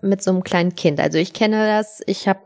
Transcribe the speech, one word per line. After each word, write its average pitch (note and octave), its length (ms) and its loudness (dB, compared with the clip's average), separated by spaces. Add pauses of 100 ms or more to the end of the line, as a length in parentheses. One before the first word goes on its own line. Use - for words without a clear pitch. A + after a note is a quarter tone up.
mit G3 200 0
so F#3+ 100 2
einem F3+ 100 0
kleinen F3 320 0
Kind? D3+ 260 0
Also D#3 160 0
ich F3 160 0
kenne G#3+ 360 2
das, G#3+ 380 -2
ich - 200 -4
habe F#3+ 200 0